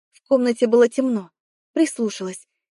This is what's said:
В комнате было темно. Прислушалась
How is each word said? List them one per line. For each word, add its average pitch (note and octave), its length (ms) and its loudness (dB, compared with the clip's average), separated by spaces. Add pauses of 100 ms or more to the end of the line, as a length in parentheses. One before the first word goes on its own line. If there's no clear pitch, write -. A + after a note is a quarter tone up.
(100)
В - 160 -20
комнате B3 400 0
было A#3 220 4
темно. A#3+ 420 -4 (420)
Прислушалась G#3 720 -4 (300)